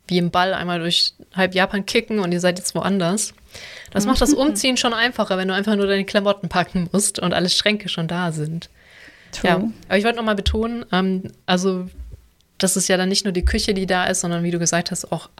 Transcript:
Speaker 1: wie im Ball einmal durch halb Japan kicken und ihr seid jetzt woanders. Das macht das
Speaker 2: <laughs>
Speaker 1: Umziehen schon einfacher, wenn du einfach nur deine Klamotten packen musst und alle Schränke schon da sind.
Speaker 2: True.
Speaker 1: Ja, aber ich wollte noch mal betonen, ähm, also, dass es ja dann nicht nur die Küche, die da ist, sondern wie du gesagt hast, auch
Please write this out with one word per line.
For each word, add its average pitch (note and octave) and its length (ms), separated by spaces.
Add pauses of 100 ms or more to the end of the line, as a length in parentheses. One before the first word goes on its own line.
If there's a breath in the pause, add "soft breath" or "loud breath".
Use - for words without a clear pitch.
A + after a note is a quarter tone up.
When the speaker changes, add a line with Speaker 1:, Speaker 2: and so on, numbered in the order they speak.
Speaker 1:
wie F3+ 80
im F3 140
Ball F#3 240
einmal F3 260
durch E3+ 320 (220)
halb F#3 200
Japan F#3+ 300
kicken A3+ 360
und F3 120
ihr F3 80
seid F3+ 180
jetzt - 160
woanders. F#3+ 600 (580 loud breath)
Das G3+ 140
macht B3+ 160
das C4+ 100
Speaker 2:
<laughs> - 20
Speaker 1:
Umziehen C#4 440
schon A#3 160
einfacher, A3+ 420
wenn F#3 120
du F#3+ 60
einfach G#3 220
nur G3+ 100
deine G3 200
Klamotten G3+ 420
packen F3 420
musst - 300
und F3 140
alle F3 160
Schränke G#3 400
schon E3 180
da F3 240
sind. D#3+ 380 (600 loud breath)
Speaker 2:
True. - 200
Speaker 1:
Ja, E3+ 60 (320)
aber F#3+ 100
ich G3+ 60
wollte A#3 120
noch A#3 80
mal A3 100
betonen, A3+ 560
ähm, F#3 340 (220)
also, F#3 400 (720)
dass - 180
es F#3 100
ja F#3+ 100
dann F3+ 120
nicht G3 160
nur G3 80
die F3 120
Küche, G#3+ 300
die F#3+ 120
da F#3 180
ist, F#3 160
sondern E3+ 240
wie F3 80
du E3+ 80
gesagt E3+ 320
hast, - 180
auch D#3+ 300